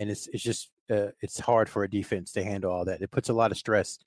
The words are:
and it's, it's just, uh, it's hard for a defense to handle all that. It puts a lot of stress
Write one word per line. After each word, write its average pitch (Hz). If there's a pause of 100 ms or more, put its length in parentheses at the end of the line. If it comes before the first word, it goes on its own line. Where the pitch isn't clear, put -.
and 104
it's, -
it's 110
just, - (200)
uh, 104
it's -
hard 113
for 101
a 95
defense 95
to 98
handle 98
all 90
that. 92
It 98
puts -
a 123
lot 113
of -
stress -